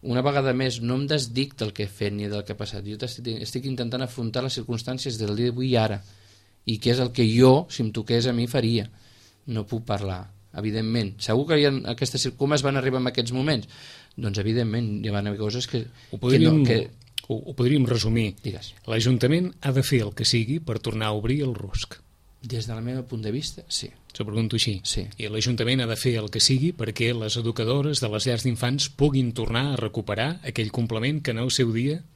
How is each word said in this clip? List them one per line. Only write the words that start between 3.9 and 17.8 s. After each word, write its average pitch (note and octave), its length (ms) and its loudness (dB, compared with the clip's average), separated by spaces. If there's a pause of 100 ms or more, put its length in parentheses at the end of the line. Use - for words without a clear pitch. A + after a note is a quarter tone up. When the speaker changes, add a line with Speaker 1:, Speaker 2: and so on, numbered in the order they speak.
Speaker 1:
afrontar A#2+ 400 -4
les C3 160 -4
circumstàncies A#2+ 600 -6
del G#2 180 -2
dia A#2+ 160 2
d'avui B2+ 160 -2
i B2+ 80 4
ara. G#2+ 260 2 (640)
I A2+ 140 -2
què A#2+ 100 2
és B2 80 4
el B2 140 0
que A#2+ 180 2
jo, B2+ 400 8
si - 120 -4
em A2 100 -2
toqués A#2 340 0
a B2+ 60 0
mi, A#2+ 160 0
faria. A#2 420 0 (540)
No A2+ 220 -4
puc A2+ 180 -6
parlar, G2 460 -4 (240)
evidentment. A2 680 -2
Segur C3 280 0
que D#3+ 100 4
hi D3 80 6
ha C#3 60 4 (180)
aquestes B2 320 -2
cir-, B2+ 140 -4
com C#3 180 2
es C#3 80 2
van C#3 140 2
arribar C3 260 0
a B2 80 2
aquests B2 220 -2
moments? C3 340 0 (500)
Doncs, G#2 220 -2
evidentment, A2 680 0
hi A2 60 -2
van G2+ 160 -2
haver G2+ 120 -4
coses A2 280 -2
que, - 140 -4
Speaker 2:
Ho A2 40 -6
Speaker 1:
que - 300 -16
no, - 60 -8
Speaker 2:
podríem, D3+ 440 6
Speaker 1:
que A2+ 260 2 (360)
Speaker 2:
ho, - 80 -2 (160)
ho A#2+ 40 -8
podríem C3 300 4